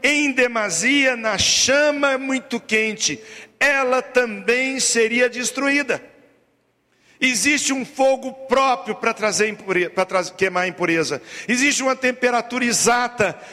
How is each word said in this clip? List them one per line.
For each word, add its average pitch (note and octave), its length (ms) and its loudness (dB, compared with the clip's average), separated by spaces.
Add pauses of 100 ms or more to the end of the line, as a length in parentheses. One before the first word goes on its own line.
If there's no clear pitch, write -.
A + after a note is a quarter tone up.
em D4 260 2
demasia, B3 840 0
na A3 200 -2
chama C#4+ 800 2
muito C4 440 -4
quente, A3 600 -2 (380)
ela C4 420 2
também B3 760 0
seria A#3 500 2
destruída. C4 720 -2 (1200)
Existe C4 520 0
um C4 120 -4
fogo C4 480 0 (140)
próprio C4 480 2
pra A3+ 180 -2
trazer G#3 360 0
impure-, F#3 400 -2
pra F#3 160 0
tra-, F#3 260 -2
queimar F3+ 320 0
a F#3 60 0
impureza. E3 520 -2 (280)
Existe B3 340 2
uma C4 140 0
temperatura B3 680 0
exata, A#3 720 0 (160)